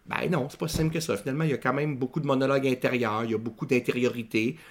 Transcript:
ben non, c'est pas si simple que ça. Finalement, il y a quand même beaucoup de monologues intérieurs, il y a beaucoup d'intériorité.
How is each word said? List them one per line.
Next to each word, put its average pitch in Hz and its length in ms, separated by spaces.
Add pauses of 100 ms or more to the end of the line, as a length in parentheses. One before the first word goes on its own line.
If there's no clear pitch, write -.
ben - 260
non, 131 180
c'est - 80
pas 165 120
si - 80
simple 160 160
que 165 80
ça. 160 160
Finalement, 139 260
il 160 60
y 139 40
a 120 40
quand 127 160
même 143 240
beaucoup 131 240
de 135 40
monologues 135 420
intérieurs, 120 580
il 113 60
y - 20
a 107 40
beaucoup 113 280
d'intériorité. 123 920 (120)